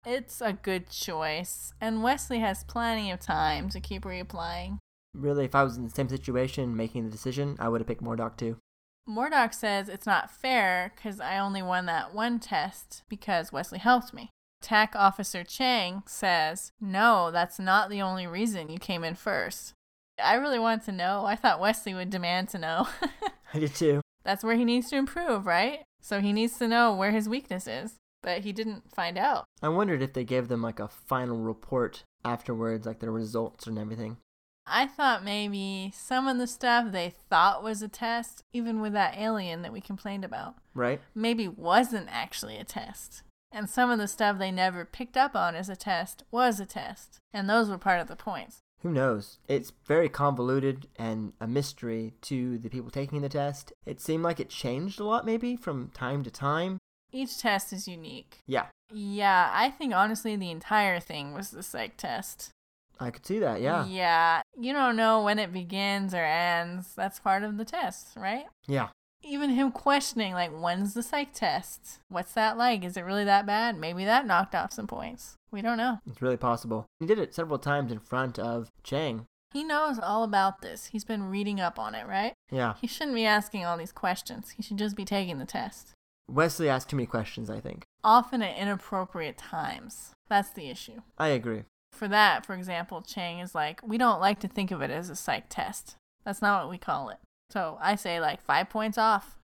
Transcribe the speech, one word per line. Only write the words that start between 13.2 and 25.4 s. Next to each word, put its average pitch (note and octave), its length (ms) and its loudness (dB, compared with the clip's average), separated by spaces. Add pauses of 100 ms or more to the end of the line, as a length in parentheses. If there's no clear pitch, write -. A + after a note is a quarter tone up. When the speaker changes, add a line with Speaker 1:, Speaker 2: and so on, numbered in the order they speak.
Speaker 1:
Wesley F3+ 260 -6
helped A#3+ 360 4
me. A#3 160 -16 (320)
tac G#3+ 340 2
Officer G3 480 4
Chang G3 640 0
says, E3+ 640 2 (100)
"No, G3 500 6
that's F3 280 2
not F#3+ 320 4
the G3+ 100 -4
only F#3 260 -2
reason F3 440 -2
you E3 80 -8
came E3+ 260 -4
in E3 100 -2
first." - 600 -4 (440)
I D3 180 6
really C4+ 220 2
want A3+ 260 2
to G#3 80 -6
know. F#3+ 340 0
I G#3 100 2
thought F#3+ 240 4
Wesley G#3 320 2
would F#3 160 -4
demand F#3 420 0
to F#3 80 -8
know. E3 300 0 (140)
<laughs> - 500 -6
Speaker 2:
I D3+ 60 0
did D3+ 160 2
too. D3 260 6 (240)
Speaker 1:
That's G3+ 180 0
where A3+ 140 2
he B3 80 4
needs A#3+ 240 2
to C#4+ 80 -2
improve, C4+ 480 0